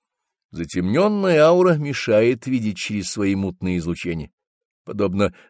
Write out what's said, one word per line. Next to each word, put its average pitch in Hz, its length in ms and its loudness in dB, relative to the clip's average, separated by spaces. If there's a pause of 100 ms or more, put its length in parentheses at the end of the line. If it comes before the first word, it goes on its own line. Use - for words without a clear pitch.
(520)
Затемнённая 151 880 0
аура 175 340 6
мешает 123 720 0
видеть 113 320 -2
через 101 300 -6
свои 98 260 0
мутные 92 420 -2
излучения. 82 520 -6 (600)
Подобно 98 460 -2 (140)